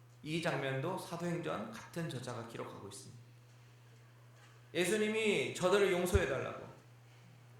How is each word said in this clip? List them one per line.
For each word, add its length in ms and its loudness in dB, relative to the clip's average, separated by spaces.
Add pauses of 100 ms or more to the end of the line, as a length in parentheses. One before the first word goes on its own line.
(220)
이 200 -2
장면도 560 0
사도행전 720 -4
같은 380 -8
저자가 380 -6
기록하고 420 -10
있습니다. 280 -14 (1600)
예수님이 840 2
저들을 380 6
용서해달라고, 720 0 (920)